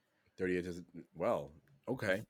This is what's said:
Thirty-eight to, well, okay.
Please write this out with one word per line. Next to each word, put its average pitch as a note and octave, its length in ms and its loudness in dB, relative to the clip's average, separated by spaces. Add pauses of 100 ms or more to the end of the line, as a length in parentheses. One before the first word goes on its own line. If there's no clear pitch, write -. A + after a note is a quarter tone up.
(380)
Thirty-eight F2+ 280 2
to, F2 180 -6 (320)
well, D#2+ 360 0 (360)
okay. A2 420 2